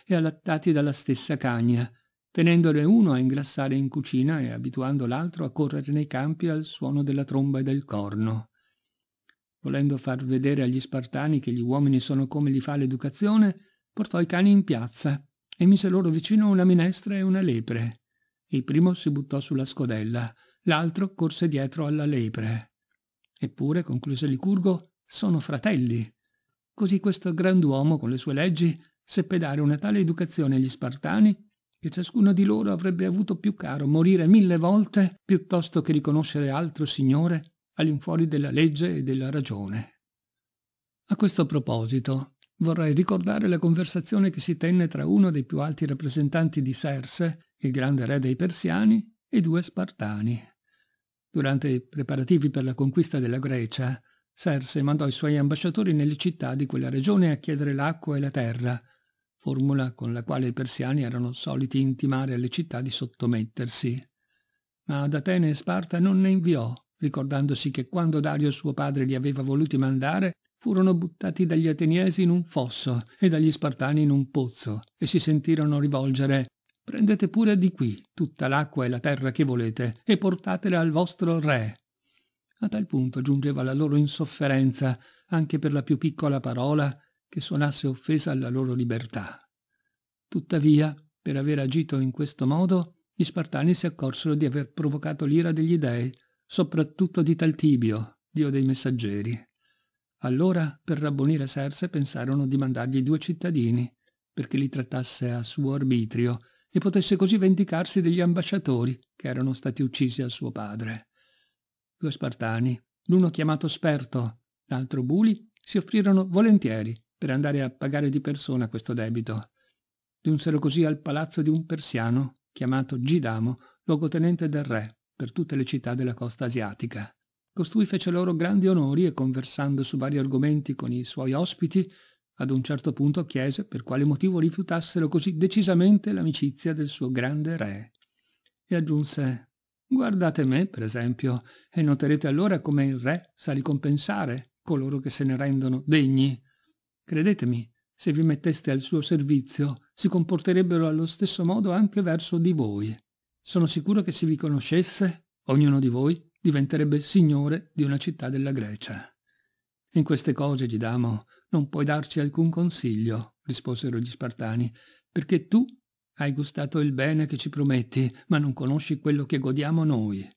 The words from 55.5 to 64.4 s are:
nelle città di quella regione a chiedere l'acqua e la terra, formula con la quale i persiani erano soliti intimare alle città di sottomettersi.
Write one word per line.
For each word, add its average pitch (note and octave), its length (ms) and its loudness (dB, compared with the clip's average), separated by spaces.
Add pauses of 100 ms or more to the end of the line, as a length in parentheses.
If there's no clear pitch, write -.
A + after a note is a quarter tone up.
nelle D3 240 2
città C3+ 380 -4
di C#3 100 -2
quella C3 240 -4
regione E3 420 2
a C#3+ 60 0
chiedere C#3+ 360 -2
l'acqua D3 440 -2
e - 20 -2
la C#3 120 -2
terra, A#2+ 500 -4 (560)
formula C3+ 560 -2
con A#2 200 -6
la A#2+ 100 -6
quale C3 240 -2
i A#2+ 60 -4
persiani C3 500 -4
erano A#2+ 280 -4
soliti C3 480 -4
intimare C3+ 560 -2
alle B2 140 -4
città B2+ 320 -6
di C3 80 -6
sottomettersi. A#2+ 1120 -4 (840)